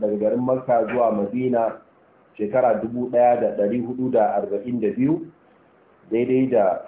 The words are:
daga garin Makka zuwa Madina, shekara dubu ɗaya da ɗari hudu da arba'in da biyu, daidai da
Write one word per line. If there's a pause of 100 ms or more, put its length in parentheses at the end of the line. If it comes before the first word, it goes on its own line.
daga
garin
Makka
zuwa
Madina, (580)
shekara
dubu
ɗaya
da
ɗari
hudu
da
arba'in
da
biyu, (880)
daidai
da